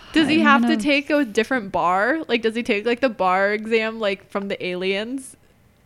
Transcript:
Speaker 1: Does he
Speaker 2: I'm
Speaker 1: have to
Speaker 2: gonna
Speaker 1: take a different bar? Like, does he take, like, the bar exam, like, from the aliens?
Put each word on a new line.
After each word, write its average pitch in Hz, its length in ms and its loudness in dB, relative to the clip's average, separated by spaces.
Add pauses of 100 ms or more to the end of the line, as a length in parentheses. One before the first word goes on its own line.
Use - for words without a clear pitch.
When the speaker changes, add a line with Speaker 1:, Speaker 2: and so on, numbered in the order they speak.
(120)
Speaker 1:
Does 302 160 2
he 320 120 2
Speaker 2:
I'm 311 60 4
Speaker 1:
have 269 160 6
to 240 80 2
Speaker 2:
gonna 311 100 2
Speaker 1:
take 285 280 0
a 294 160 2
different 220 460 -2
bar? 196 560 0
Like, 240 160 0
does 226 140 -2
he 233 80 -4
take, 208 200 -2
like, 233 160 0
the 262 80 2
bar 190 440 0
exam, 220 480 -2
like, 196 280 -4
from 202 200 -8
the 196 180 -8
aliens? 196 720 -6 (500)